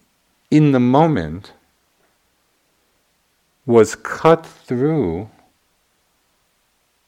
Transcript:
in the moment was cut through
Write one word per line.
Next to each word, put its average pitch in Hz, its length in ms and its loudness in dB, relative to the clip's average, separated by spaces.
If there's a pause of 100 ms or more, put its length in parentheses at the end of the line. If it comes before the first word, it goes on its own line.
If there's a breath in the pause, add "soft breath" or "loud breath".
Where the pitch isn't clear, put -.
(500)
in 151 220 2
the 127 80 0
moment 123 720 -2 (2250)
was 117 300 2
cut - 500 0
through 120 840 -6 (1800)